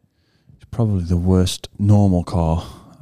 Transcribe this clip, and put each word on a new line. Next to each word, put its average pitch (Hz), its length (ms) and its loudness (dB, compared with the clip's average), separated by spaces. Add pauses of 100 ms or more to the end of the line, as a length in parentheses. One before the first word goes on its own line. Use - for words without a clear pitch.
(580)
is - 140 -20
probably 104 320 -2
the 87 140 -2
worst 92 500 0 (100)
normal 101 460 2
car 80 420 -2 (360)